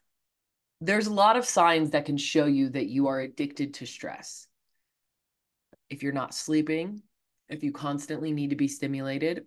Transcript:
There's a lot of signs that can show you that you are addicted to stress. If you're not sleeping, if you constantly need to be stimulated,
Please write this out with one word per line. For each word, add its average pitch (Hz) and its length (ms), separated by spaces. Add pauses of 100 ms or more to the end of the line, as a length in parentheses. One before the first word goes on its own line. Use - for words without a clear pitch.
(800)
There's 208 280
a 214 60
lot 208 240
of 247 80
signs 165 440
that 147 160
can 147 120
show 147 280
you 135 240
that 131 180
you 135 200
are 135 120
addicted 139 560
to 120 120
stress. - 600 (1400)
If 143 140
you're 139 100
not 135 200
sleeping, 156 680 (480)
if 156 140
you 139 100
constantly 147 580
need 147 200
to 139 40
be 143 140
stimulated, 139 760